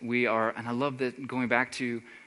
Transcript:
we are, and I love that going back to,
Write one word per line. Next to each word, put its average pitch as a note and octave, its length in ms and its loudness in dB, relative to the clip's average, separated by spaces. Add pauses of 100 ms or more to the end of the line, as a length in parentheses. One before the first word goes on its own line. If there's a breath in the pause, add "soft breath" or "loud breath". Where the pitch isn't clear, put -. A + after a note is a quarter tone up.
we A#2+ 260 2
are, A2 240 2
and A#2 160 -6
I A#2+ 40 -4
love B2+ 280 -2
that B2+ 280 -4
going B2+ 200 -2
back B2 260 4
to, A#2+ 300 -4 (240 loud breath)